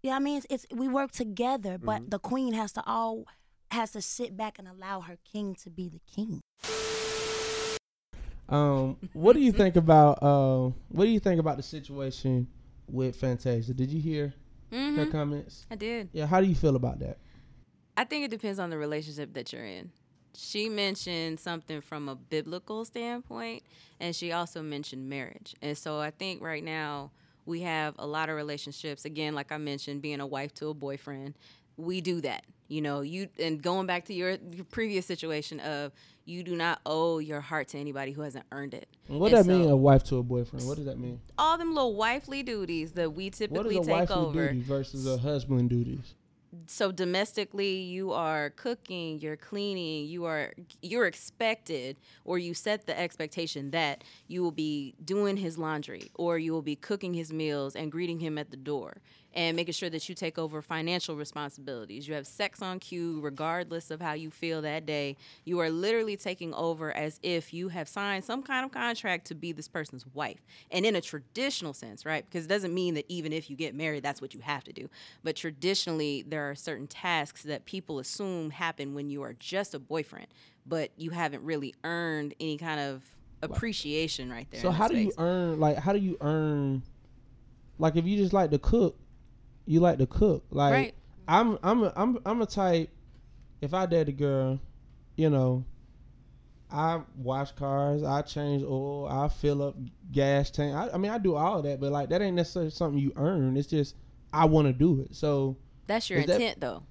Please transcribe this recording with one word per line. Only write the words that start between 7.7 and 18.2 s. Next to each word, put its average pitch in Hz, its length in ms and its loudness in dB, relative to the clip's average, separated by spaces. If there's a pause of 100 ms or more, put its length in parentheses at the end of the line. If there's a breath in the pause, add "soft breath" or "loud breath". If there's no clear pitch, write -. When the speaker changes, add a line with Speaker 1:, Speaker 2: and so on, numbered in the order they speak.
Speaker 3:
Um, 139 480 2 (160)
what 180 220 8
do 311 60 6
you 247 120 8
Speaker 4:
<laughs> 208 100 6
Speaker 3:
think 180 140 6
about, 156 460 10
uh, 135 480 6 (180)
what 170 160 4
do 226 60 6
you 214 100 4
think 175 200 4
about 151 160 2
the 139 60 -8
situation 135 840 -2 (420)
with 127 280 -2
Fantasia? 123 580 0
Did 131 160 0
you 156 100 0
hear 147 340 -2 (360)
her 226 60 -8
Speaker 4:
Mm-hmm. 285 340 0
Speaker 3:
comments? 147 600 -4
Speaker 4:
I 226 60 -8
did. 214 360 -4
Speaker 3:
Yeah, 151 140 -2
how 180 140 6
do 196 60 8
you 180 80 6
feel 139 220 6
about 123 240 0
that? - 180 -8 (800 soft breath)
Speaker 4:
I 254 80 2
think 294 200 -4